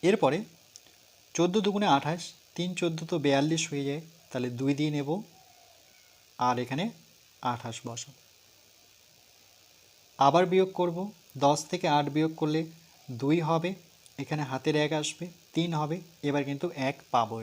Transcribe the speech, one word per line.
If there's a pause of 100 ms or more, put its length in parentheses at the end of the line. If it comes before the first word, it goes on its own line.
এরপরে (960)
চোদ্দো
দুগুণে
আঠাশ, (340)
তিন (100)
চোদ্দো
তো (100)
বেয়াল্লিশ
হয়ে
যায়, (280)
তাহলে (100)
দুই
দিয়ে
নেব, (1300)
আর
এখানে (600)
আঠাশ (100)
বসাবো। (2000)
আবার
বিয়োগ (100)
করব, (480)
দশ (120)
থেকে (120)
আট (100)
বিয়োগ
করলে (640)
দুই (120)
হবে, (520)
এখানে (100)
হাতের (100)
এক (100)
আসবে, (300)
তিন (100)
হবে, (300)
এবার
কিন্তু (220)
এক (180)
পাবো